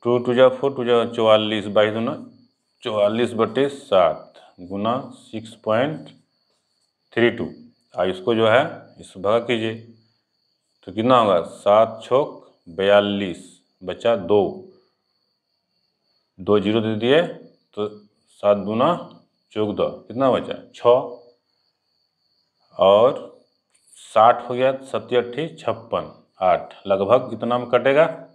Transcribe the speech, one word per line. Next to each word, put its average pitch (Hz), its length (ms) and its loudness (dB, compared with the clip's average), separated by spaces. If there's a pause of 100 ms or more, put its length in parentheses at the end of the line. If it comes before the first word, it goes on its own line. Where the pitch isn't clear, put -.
टू 120 160 2
टू 123 140 -2
जा 127 160 6
फ़ोर, 135 260 -4
टू 127 80 -6
जा 117 240 2
चौवालीस, 110 600 2
बाईस 107 260 2
दूना 117 220 -4 (680)
चौवालीस 110 520 0
बटे 113 340 0
सात 90 640 0 (280)
गुना 101 380 -6 (160)
सिक्स - 380 -16 (100)
पॉइंट 127 440 -2 (1040)
थ्री 117 180 2
टू। 113 180 -8 (460)
और 92 140 -2
इसको 113 260 -4
जो 110 120 2
है 120 160 2 (360)
इस - 180 -20
भाग 104 260 -2
कीजिए, 113 300 -6 (1120)
तो 98 40 -16
कितना 113 260 2
होगा? 98 240 2
सात 110 600 0
छोक - 500 -4 (160)
बयालीस, 101 760 0 (360)
बचा 95 360 -2
दो, 98 240 2 (2000)
दो 98 200 2
जीरो 107 220 0
दे 110 160 -4
दिए, 127 240 2
तो - 680 -10 (560)
सात 104 160 4
दूना 110 280 -2 (680)
चौदह, 101 360 -2 (180)
कितना 127 240 0
बचा? - 220 -2 (220)
छः, - 420 2 (1600)
और 104 400 6 (800)
साठ - 520 2
हो 127 60 -6
गया, 127 160 2 (120)
सत्ती 117 320 -6
अट्ठी 123 400 -4
छप्पन, - 560 -8 (300)
आठ, 92 320 0 (140)
लगभग 98 460 0
इतना 117 240 -4
में 123 120 -6
कटेगा। 135 380 2 (280)